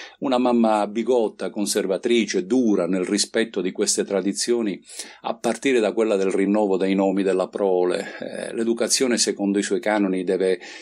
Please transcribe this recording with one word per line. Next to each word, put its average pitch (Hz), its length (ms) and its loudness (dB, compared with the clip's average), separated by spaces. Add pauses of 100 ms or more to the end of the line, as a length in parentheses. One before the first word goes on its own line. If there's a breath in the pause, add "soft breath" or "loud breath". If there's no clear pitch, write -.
(200 loud breath)
Una 131 180 0
mamma 117 480 4
bigotta, 110 640 0
conservatrice, 101 960 0
dura 104 400 2
nel 92 180 0
rispetto 104 560 -2
di 92 120 -2
queste 101 320 -2
tradizioni, 98 760 -2 (420 loud breath)
a - 140 -6
partire 123 440 0
da 101 140 2
quella 110 220 2
del 95 140 0
rinnovo 98 480 2
dei 95 160 0
nomi 98 300 2
della 92 240 0
prole. 92 720 0
Eh, - 340 -10
l'educazione, 117 640 0
secondo 101 400 0
i 101 60 2
suoi 95 160 -2
canoni, 98 440 0
deve 92 360 0 (220 loud breath)